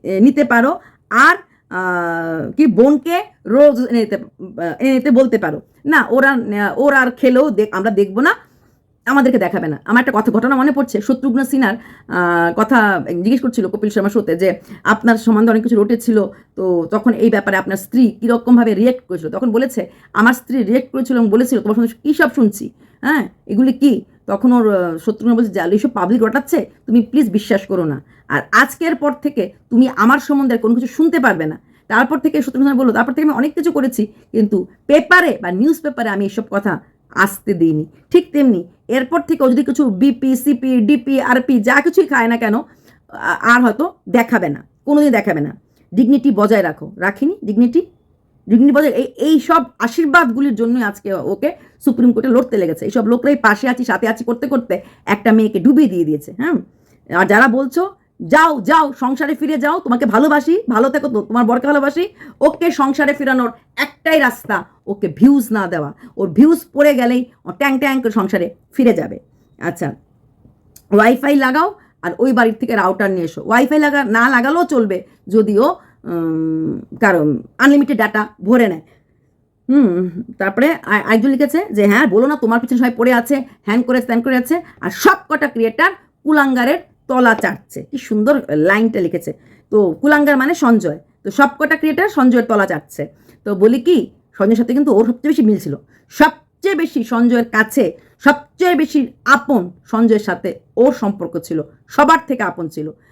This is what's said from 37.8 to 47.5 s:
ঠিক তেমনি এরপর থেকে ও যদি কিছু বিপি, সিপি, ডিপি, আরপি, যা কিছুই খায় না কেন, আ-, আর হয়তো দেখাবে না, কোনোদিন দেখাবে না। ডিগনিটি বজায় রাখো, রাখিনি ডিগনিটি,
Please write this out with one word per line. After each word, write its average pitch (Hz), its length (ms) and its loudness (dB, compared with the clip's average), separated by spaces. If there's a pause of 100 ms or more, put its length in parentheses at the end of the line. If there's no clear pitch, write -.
ঠিক 349 200 2
তেমনি 247 360 2 (200)
এরপর 262 340 -2
থেকে 311 220 -2
ও 254 80 4
যদি 247 120 2
কিছু 277 260 0
বিপি, 254 460 0
সিপি, 262 460 0
ডিপি, 262 400 0
আরপি, 254 380 0
যা 254 220 2
কিছুই 330 240 2
খায় 240 220 0
না 233 100 0
কেন, 220 180 -2
আ-, - 840 -8
আর 247 200 4
হয়তো 247 340 0 (140)
দেখাবে 226 400 0
না, - 180 -10 (180)
কোনোদিন 294 260 2
দেখাবে 196 300 0
না। - 160 -8 (360)
ডিগনিটি 262 380 2
বজায় 202 320 2
রাখো, 156 340 -8
রাখিনি 202 460 -2
ডিগনিটি, 240 420 0 (640)